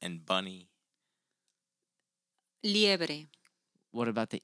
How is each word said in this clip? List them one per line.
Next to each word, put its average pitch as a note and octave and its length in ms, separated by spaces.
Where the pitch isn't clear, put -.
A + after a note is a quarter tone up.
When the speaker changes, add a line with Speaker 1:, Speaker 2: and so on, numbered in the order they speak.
Speaker 1:
and E2+ 240
bunny. F#2 420
Speaker 2:
Liebre. F#3 600
Speaker 3:
What A#2 160
about A2+ 220
the - 140